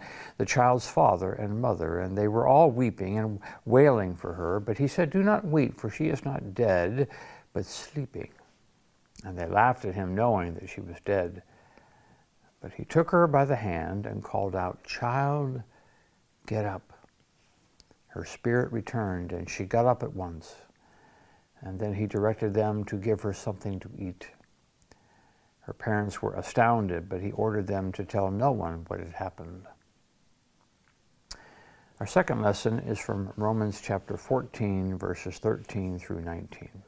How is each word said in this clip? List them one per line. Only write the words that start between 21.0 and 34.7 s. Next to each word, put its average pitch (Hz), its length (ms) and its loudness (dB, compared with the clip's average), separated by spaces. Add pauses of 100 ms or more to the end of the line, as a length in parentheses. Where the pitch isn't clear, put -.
And 95 180 -8
then 104 140 -2
he 104 140 0
directed 107 440 2
them 107 340 2
to 107 120 -6
give 104 240 0
her 104 120 -2
something 98 480 -6
to 98 140 -14
eat. 92 360 -10 (1300)
Her - 140 -12
parents 104 460 -2
were 104 140 -4
astounded, 98 760 2
but 90 120 -4
he 98 120 -4
ordered 104 340 0
them 95 240 -2
to 98 120 -6
tell 95 280 0
no 120 200 2
one 85 360 -4
what 92 140 -6
had 85 120 -12
happened. 92 540 -10 (2250)
Our 104 80 -6
second 180 340 2
lesson 107 380 2
is 104 180 -4
from 101 380 -4
Romans 107 460 0
chapter 98 360 -4
fourteen, 98 800 -2